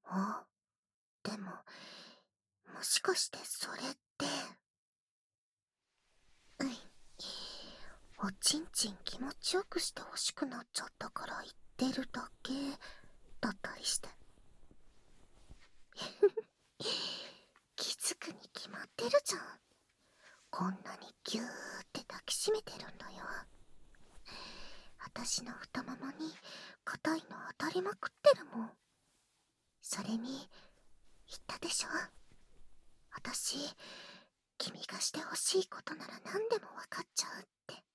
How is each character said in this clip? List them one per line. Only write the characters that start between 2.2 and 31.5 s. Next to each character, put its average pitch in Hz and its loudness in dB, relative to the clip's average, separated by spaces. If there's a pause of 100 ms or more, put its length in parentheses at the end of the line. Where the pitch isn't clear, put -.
も - -6
し - 8
か 370 6
し - 4
て - -8
そ - 0
れ - -4
っ 269 -2 (220)
て、 285 2 (2250)
う 269 0
ん、 247 -2 (1500)
お 190 -2
ち - 6
ん 330 -2
ち - 2
ん 190 -10
気 - -4
持 277 -2
ち - 4
よ 392 6
く - 0
し - 0
て - -6
ほ - -10
し - 2
く - 2
な 247 -2
っ - -12
ち - -2
ゃ - -6
っ - -10 (100)
た - -6
か - -4
ら - -4 (360)
言 254 8
っ 262 4
て - 2
る 262 0
だ - -4 (120)
け 262 -2 (880)
だ 233 4
っ 196 0
た - -4
り - -10
し - 4
て。 - -4 (1800)
<laughs> - 4 (1300)
気 - 0
づ - 2
く 330 -6
に - -14
決 - -8
ま - -8
っ - -10
て - 0
る 571 8
じ 370 2
ゃ - -4
ん。 - -10 (920)
こ 180 2
ん 190 -2
な - -8
に - -16
ギ 220 2
ュ - 0
ー 240 -2 (360)
っ - -14
て - -4
抱 - -10
き - 2
し - 6
め 427 6
て - -8
る - -8
ん - -14
だ - -8
よ。 - -10 (1700)
私 - 0
の 233 -6
太 - -4
も 254 -4
も 269 -6
に 311 -2 (480)
硬 - 4
い - -4
の - -8 (220)
当 302 2
た 330 4
り 370 6
ま 392 2
く - -4
っ - 0 (120)
て 571 12
る - -10
も 226 -2
ん。 - -10 (1000)
そ - -4
れ 226 0
に、 269 -4 (760)
言 - -10
っ - -14
た - -8